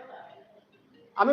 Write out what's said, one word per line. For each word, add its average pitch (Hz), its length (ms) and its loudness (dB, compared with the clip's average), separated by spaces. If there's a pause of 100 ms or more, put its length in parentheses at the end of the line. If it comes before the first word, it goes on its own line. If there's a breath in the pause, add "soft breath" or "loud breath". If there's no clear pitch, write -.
(1160)
আমি 226 160 4